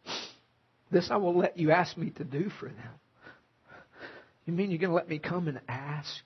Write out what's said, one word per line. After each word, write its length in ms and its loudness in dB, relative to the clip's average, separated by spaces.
"This 200 4
I 60 2
will 200 4
let 200 4
you 140 4
ask 260 4
me 140 -4
to 140 -8
do 260 -2
for 180 -10
them." 260 -14
You 60 -2
mean 180 2
you're 80 2
gonna 160 2
let 140 2
me 100 -2
come 300 -2
and 200 -4
ask 580 -6